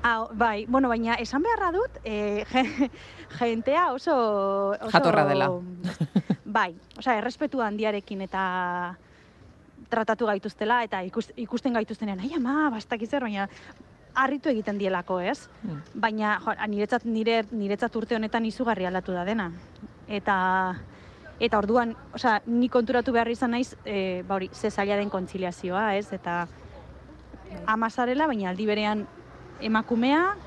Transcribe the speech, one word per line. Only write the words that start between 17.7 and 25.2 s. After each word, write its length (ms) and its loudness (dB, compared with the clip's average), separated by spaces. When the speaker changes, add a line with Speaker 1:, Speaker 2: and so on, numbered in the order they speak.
Speaker 1:
urte 200 -2
honetan 300 0
izugarri 400 0
aldatu 260 -2
da 140 -2
dena. 240 -2
Eta, 300 0
eta 180 2
orduan, 380 2
osea, 320 2
ni 240 2
konturatu 420 2
behar 160 2
izan 240 0
naiz, 220 -2
eh, 420 -2
ba 80 0
hori, 180 -4
ze 180 -2
zaila 240 0
den 140 0
kontziliazioa, 880 -2